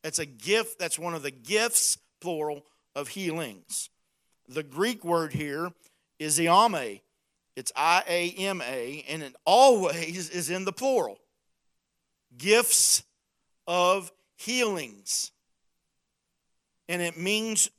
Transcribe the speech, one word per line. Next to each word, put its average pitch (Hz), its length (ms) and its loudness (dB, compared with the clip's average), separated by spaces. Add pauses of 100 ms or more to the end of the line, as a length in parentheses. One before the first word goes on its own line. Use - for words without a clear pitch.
It's 160 160 -6
a 156 60 -4
gift. 190 540 -2
That's 170 180 -4
one 170 160 -6
of 156 80 -6
the 139 100 -6
gifts, 202 680 0 (200)
plural, 151 460 -6 (300)
of 143 140 -8
healings. 160 800 -8 (580)
The 143 140 -6
Greek 175 420 -4
word 165 280 0
here 151 380 -4 (460)
is 151 220 -2
iame. 170 640 4 (540)
It's 127 200 -6
I 165 320 4
A 175 240 0
M 185 300 -4
A, 131 460 -8
and 156 140 -8
it 135 140 -14 (100)
always 180 840 4
is 175 200 -6
in 185 160 -4
the 190 80 -4
plural. 214 460 -2 (1160)
Gifts - 680 4 (640)
of 180 440 2 (240)
healings. 175 960 -4 (1600)
And 175 120 -2
it 170 160 -4
means 214 600 0